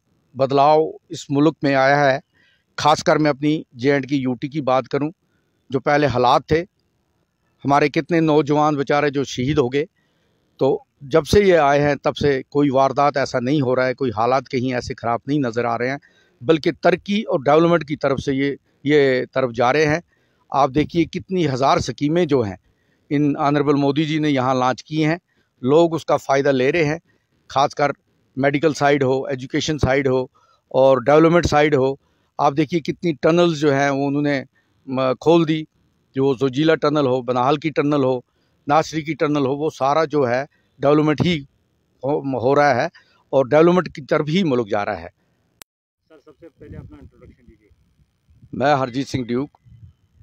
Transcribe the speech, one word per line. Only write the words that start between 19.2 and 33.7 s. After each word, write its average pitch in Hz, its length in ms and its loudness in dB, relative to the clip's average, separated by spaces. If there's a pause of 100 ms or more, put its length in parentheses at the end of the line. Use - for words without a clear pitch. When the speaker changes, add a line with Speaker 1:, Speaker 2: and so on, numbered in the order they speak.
Speaker 1:
तरफ 131 180 -2
जा 120 180 0
रहे 147 140 2
हैं। 156 180 -2 (500)
आप 139 180 0
देखिए 151 360 -2
कितनी 180 400 -6
हज़ार 135 340 0
स्कीमें 151 460 -2
जो 135 160 0
हैं 95 160 -8 (520)
इन 143 280 0
Honorable 147 380 0
मोदी 139 280 0
जी 156 140 -2
ने 151 100 -2
यहाँ 131 260 0
launch 127 280 -2
की 151 200 -6
हैं, 156 160 0 (440)
लोग 160 320 4
उसका 151 220 -4
फ़ायदा 139 340 0
ले 131 200 0
रहे 165 140 0
हैं। 151 160 -4 (500)
ख़ासकर 143 420 -2 (440)
medical 139 380 0
side 143 280 2
हो, 131 280 -2
education 139 480 -6
side 135 300 2
हो 127 220 -2 (400)
और 131 340 4
development 160 420 4
side 147 280 2
हो, 135 240 0 (400)
आप 143 140 2
देखिए 156 280 -2
कितनी 170 340 -6
tunnels 170 440 2
जो 147 140 0